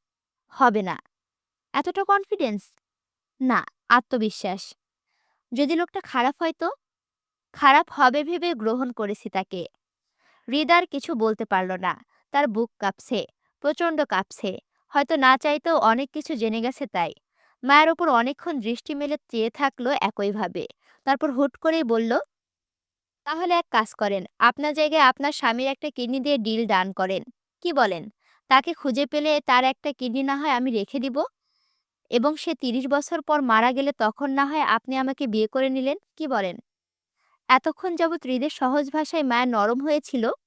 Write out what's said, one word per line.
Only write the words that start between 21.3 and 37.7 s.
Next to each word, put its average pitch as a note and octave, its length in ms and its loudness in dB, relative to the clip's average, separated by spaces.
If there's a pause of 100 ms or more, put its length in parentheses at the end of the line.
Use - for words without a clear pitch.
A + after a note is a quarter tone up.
হুট C4 260 0
করেই D#4+ 260 0
বলল, A3+ 280 0 (1160)
"তাহলে E4+ 260 -2
এক E4+ 180 0
কাজ A3 220 2
করেন, G3 300 -2 (160)
আপনার C#4 340 2
জায়গায় D4+ 300 4
আপনার C4+ 300 2
স্বামীর B3 340 -2
একটা C#4 240 -6
কিডনি B3 280 -4
দিয়ে C#4+ 180 2
ডিল A3 280 -2
ডান F#3+ 280 2
করেন। F#3 300 -2 (420)
কি F4 80 0
বলেন? G3+ 300 2 (460)
তাকে C4+ 240 6
খুঁজে C#4 320 -2
পেলে D4+ 260 -2 (140)
তার B3+ 180 4
একটা C4 300 -2
কিডনি B3+ 300 -4
না C#4 140 -2
হয় C#4+ 160 0
আমি B3 180 0
রেখে G#3+ 280 -4
দিব, B3+ 180 -4 (920)
এবং B3 240 2
সে E4 200 -6
তিরিশ B3+ 320 -4
বছর D4 340 -2
পর D4+ 200 0
মারা A#3 300 2
গেলে C#4 280 -2
তখন A#3 320 -2
না C4+ 140 0
হয় C#4+ 220 -2
আপনি A#3 300 -2
আমাকে C4+ 300 -4
বিয়ে G#3+ 200 0
করে C4 220 -2
নিলেন। C4 280 -2 (160)
কি D#4 140 -8
বলেন?" G3+ 280 -2 (920)
এতক্ষণ D4+ 460 2